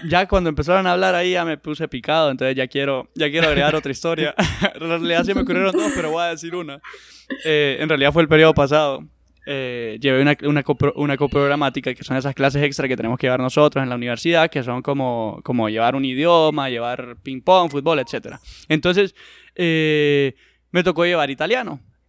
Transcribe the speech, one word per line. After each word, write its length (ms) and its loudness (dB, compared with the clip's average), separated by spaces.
ya 200 2
cuando 220 0
empezaron 360 0
a 60 0
hablar 240 2
ahí 160 0
ya 140 -2
me 120 -4
puse 300 -8
picado, 420 0
entonces 260 -2
ya 120 -2
quiero, 480 -4
ya 160 -2
quiero 160 2
agregar 280 2
otra 160 -4
historia. 460 -4
<laughs> 380 -2
En 120 -14
realidad 360 0
se 100 0
me 80 0
ocurrieron 340 0
dos, 200 2
pero 160 -4
voy 120 -2
a 40 -2
decir 260 -8
una. 260 -10
Eh, 340 2
en 100 -2
realidad 220 2
fue 120 4
el 40 2
periodo 260 8
pasado. 500 2
Eh, 560 -8
llevé 200 4
una, 220 4
una 200 0
copro-, 340 0
una 200 -2
coprogramática, 760 0
que 100 -14
son 140 -4
esas 180 -4
clases 260 2
extra 260 0
que 100 -2
tenemos 200 -2
que 100 -2
llevar 120 0
nosotros 420 2
en 80 -2
la 60 -4
universidad, 540 0
que 140 -4
son 180 -6
como, 640 -4
como 260 -2
llevar 260 2
un 100 -2
idioma, 640 2
llevar 540 -8
ping 180 -10
pong, 300 4
fútbol, 280 0
etcétera. 400 -8
Entonces, 480 2
eh, 800 2
me 120 2
tocó 220 2
llevar 260 0
italiano. 480 -4